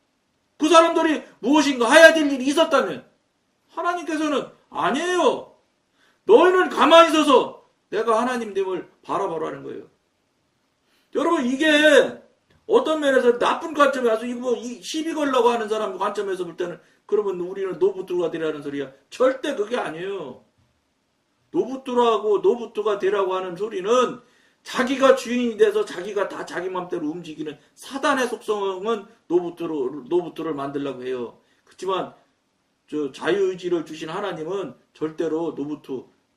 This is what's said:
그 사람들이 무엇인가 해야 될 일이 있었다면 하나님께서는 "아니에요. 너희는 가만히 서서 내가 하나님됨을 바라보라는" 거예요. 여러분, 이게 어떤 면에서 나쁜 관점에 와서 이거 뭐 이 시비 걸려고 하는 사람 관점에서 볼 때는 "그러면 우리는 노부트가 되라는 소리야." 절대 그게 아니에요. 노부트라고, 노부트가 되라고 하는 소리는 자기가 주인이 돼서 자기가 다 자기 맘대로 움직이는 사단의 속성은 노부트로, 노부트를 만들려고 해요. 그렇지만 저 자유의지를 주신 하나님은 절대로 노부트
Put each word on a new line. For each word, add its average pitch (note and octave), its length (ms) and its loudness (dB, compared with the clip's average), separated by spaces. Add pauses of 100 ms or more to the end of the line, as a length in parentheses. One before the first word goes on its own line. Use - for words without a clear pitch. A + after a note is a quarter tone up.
(640)
그 D#4 60 2
사람들이 E4 520 4 (180)
무엇인가 C4 520 2
해야 D#4+ 220 10
될 D4+ 180 0
일이 B3+ 140 -4
있었다면 C#4 600 0 (600)
하나님께서는 D#4+ 800 -4 (220)
"아니에요. D4 840 -2 (720)
너희는 F4 460 6
가만히 D#4+ 420 6
서서 C#4+ 560 2 (220)
내가 A3+ 320 0
하나님됨을 G3 680 -4 (120)
바라보라는" D#3 640 -6
거예요. - 260 -14 (1300)
여러분, D4+ 300 0
이게 D4 720 4 (480)
어떤 D4+ 360 2
면에서 B3 380 4
나쁜 D#4+ 340 -2
관점에 C4 360 2
와서 A3+ 160 0
이거 A#3+ 140 -8
뭐 B3 160 -2
이 G#3+ 260 -10
시비 D#4 320 -8
걸려고 C4 360 2
하는 A3 180 0
사람 G#3 300 -6
관점에서 G3 480 -4
볼 E3 100 -12
때는 F3 240 -8 (260)
"그러면 G3 360 -2
우리는 F#3 360 -8
노부트가 F3+ 540 -2
되라는 D#3 300 -6
소리야." C#3 280 -8 (200)
절대 C4 460 0
그게 G#3 200 -4
아니에요. E3+ 680 -8 (1080)
노부트라고, A3+ 840 0
노부트가 G#3 640 -2
되라고 F#3+ 360 0
하는 F#3 220 -8
소리는 G3+ 320 -6 (720)
자기가 B3+ 520 2
주인이 A#3+ 420 -4
돼서 G#3 280 2
자기가 F#3+ 440 -6
다 E3+ 160 -12
자기 F3 240 -8
맘대로 F3 400 -6
움직이는 D#3 480 -12 (180)
사단의 C4+ 520 -2
속성은 G#3 800 -4 (220)
노부트로, D#3+ 800 -4
노부트를 D#3+ 460 -4
만들려고 C#3 500 -8
해요. B2+ 340 -8 (280)
그렇지만 F3+ 480 -6 (760)
저 D3 220 -6
자유의지를 F3 720 -2
주신 D#3 240 -12
하나님은 F3 680 -8 (180)
절대로 D#3+ 600 -4
노부트 C#3+ 520 -10 (320)